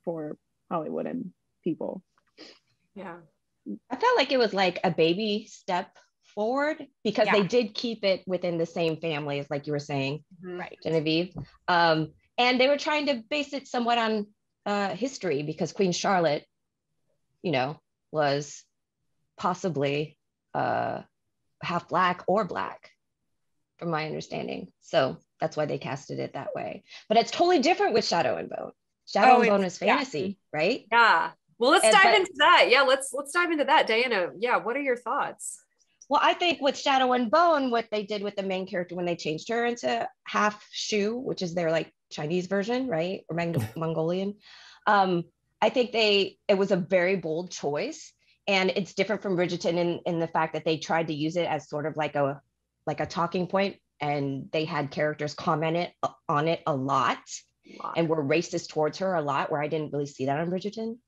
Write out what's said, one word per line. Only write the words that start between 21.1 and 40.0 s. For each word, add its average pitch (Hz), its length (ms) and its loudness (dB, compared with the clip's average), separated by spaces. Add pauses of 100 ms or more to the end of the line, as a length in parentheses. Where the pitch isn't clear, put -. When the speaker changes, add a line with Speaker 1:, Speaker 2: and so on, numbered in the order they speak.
Speaker 3:
half 170 260 -4
black 180 380 0
or 202 180 2
black, - 460 -8 (880)
from 170 120 -6
my 156 160 -2
understanding. - 760 -8
So 156 380 0 (220)
that's 160 160 -4
why 151 100 0
they 143 120 -4
casted 139 420 -8
it 131 140 -8
that - 200 -10
way. - 300 -8 (240)
But 214 100 4
it's 233 120 2
totally 349 300 4
different 359 340 2
with 220 120 2
Shadow 147 300 2
and - 120 -6
Bone. - 240 -10 (340)
Shadow 220 300 8
Speaker 4:
Oh, 233 40 6
Speaker 3:
and 214 100 4
Bone 202 140 4
Speaker 4:
it's, 175 120 -4
Speaker 3:
is - 60 -8
Speaker 4:
yeah. 214 140 4
Speaker 3:
fantasy, 190 420 -4 (140)
right? 160 380 0
Speaker 2:
Yeah. 196 400 4 (280)
Well, 240 120 4
let's - 140 6
Speaker 3:
And - 80 8
Speaker 2:
dive 392 120 8
Speaker 3:
but 359 160 6
Speaker 2:
into 359 180 -2
that. 302 320 8
Yeah, 262 120 6
let's, 262 300 2
let's 277 200 -8
dive 349 180 0
into 294 140 0
that. 277 220 4
Diana, 220 520 0
yeah, 233 180 0
what 196 200 -2
are 285 60 -2
your 262 140 0
thoughts? - 600 -6 (500)
Speaker 3:
Well, 277 140 2
I 339 120 4
think 349 260 0
with 285 160 0
Shadow 262 360 2
and 247 180 2
Bone, 311 400 4
what 233 200 0
they 214 140 -2
did 208 180 -6
with 202 140 -6
the 196 60 -4
main 190 240 -2
character 180 280 -6
when 175 120 -4
they 175 100 0
changed 156 320 -6
her 233 160 0
into 240 420 -2 (200)